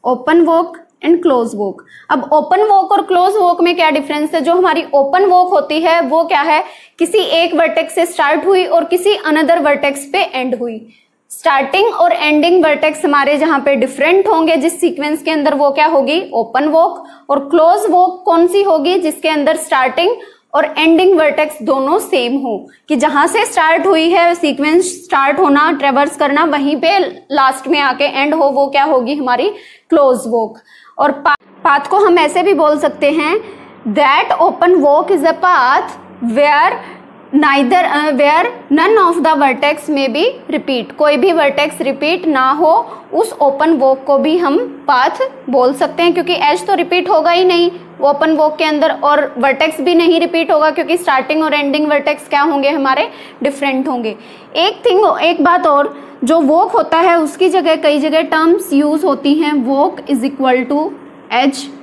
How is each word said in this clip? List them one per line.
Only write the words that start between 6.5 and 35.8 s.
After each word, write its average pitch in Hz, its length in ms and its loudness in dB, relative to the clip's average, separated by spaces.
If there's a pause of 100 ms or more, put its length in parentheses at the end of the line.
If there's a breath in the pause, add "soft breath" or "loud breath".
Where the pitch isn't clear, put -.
किसी 339 200 0
एक 339 360 0
vertex 320 400 -2
से 339 120 0
start 311 400 -2
हुई 370 200 2
और 330 180 0
किसी 359 300 0 (140)
another 311 360 2
vertex 277 480 -2
पे 381 100 0 (120)
end 254 200 -4
हुई। 233 220 -8 (540 soft breath)
Starting 330 640 -2
और 349 180 2
ending 311 520 2
vertex 302 400 -2
हमारे 285 340 0
जहाँ 302 220 0
पे 277 160 0
different 311 520 0
होंगे 320 280 2
जिस 330 240 -2
sequence 302 420 -2
के 320 80 -4
अंदर, 294 240 0
वो 285 160 2
क्या 302 160 0
होगी? 285 340 0 (140)
Open 254 340 -2
walk। 330 360 0 (260 loud breath)
और 277 180 -2
close 349 420 2
walk 359 360 2
कौन 339 200 4
सी 403 160 0
होगी? 349 360 0
जिसके 311 300 -4
अंदर 311 280 0
starting 311 580 -2 (380 loud breath)
और 302 260 -2
ending 330 400 4
vertex 302 440 -2
दोनों 269 360 0
same 247 380 -2
हो, 247 200 -4 (320 loud breath)
कि 302 80 0
जहां 285 320 0
से 415 180 0
start 330 400 0
हुई 320 240 2
है 339 240 2
sequence 311 600 0
start 277 440 -2
होना, 302 340 2
traverse 277 440 0
करना, 269 280 0
वहीं 285 320 -2
पे 349 220 0 (340)
last 269 360 0
में 294 120 0
आके 277 240 0
एंड 294 300 -2
हो, 294 160 0
वो 277 160 0
क्या 277 180 0
होगी? 262 300 0
हमारी 254 340 -2 (420 loud breath)
Close 269 360 4
walk। 220 320 -4 (400 soft breath)
और 277 200 2
पा-, 294 180 0 (280)
पाथ 285 260 0
को 403 160 2
हम 349 120 4
ऐसे 349 240 0
भी 381 120 2
बोल 294 240 2
सकते 294 320 0
हैं, 311 240 -2 (540 loud breath)
that 294 520 2
open 349 400 2
walk 294 300 2
is 311 140 2
a 320 100 2
path 330 580 0 (420)